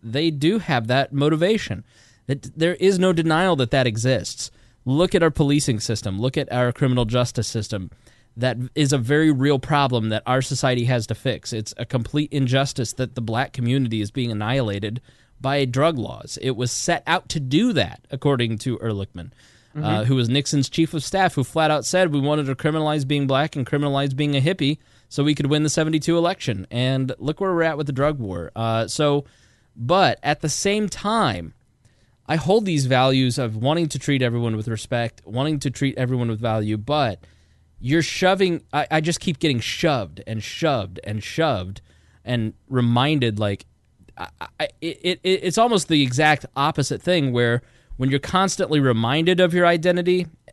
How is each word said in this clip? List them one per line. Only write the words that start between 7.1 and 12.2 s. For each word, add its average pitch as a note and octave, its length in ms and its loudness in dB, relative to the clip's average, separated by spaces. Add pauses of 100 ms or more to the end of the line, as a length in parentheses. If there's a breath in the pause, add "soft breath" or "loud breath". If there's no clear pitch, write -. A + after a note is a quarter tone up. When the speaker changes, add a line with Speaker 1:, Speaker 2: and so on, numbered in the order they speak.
Speaker 1:
system. G#2 420 -6 (460 soft breath)
That A#2 200 -2 (180)
is C#3+ 180 2
a C#3+ 60 4
very D3 320 4
real C#3 280 2
problem B2+ 500 0
that A2 180 -2
our C3 160 2
society B2+ 420 0
has B2 240 0
to A2 60 -6
fix. - 380 -6
It's A2 240 -8
a A2 80 -8
complete D3 480 -2